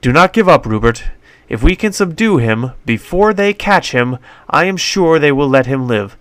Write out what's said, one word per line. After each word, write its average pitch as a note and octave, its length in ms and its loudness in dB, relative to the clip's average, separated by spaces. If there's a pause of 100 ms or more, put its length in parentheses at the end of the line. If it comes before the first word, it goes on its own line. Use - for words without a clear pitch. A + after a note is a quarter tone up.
Do B2 120 -2
not F3 200 4
give A3 160 2
up, D#3+ 180 4
Rupert. A2+ 380 -2 (440)
If G#2+ 140 -6
we F#3 140 2
can G#3+ 160 -4
subdue F#3+ 460 0
him A#2 340 -2 (120)
before F3+ 500 0
they G3+ 180 0
catch G3+ 400 -2
him, B2 260 -2 (300)
I D3+ 160 0
am F#3+ 120 -2
sure E3+ 420 0
they D3 140 2
will C#3 160 0
let C3 180 2
him C3 200 -4
live. G#2 340 -4